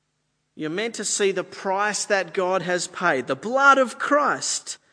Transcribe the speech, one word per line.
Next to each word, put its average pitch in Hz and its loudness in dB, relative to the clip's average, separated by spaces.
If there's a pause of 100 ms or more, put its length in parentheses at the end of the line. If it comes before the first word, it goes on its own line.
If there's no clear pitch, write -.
(560)
you're 156 -8
meant 214 -6
to 214 -8
see 196 0
the 175 -4
price 202 -4
that 185 -2
God 185 0
has 175 -2
paid, 143 0
the 135 -2
blood 269 6
of 254 0
Christ, - 0 (140)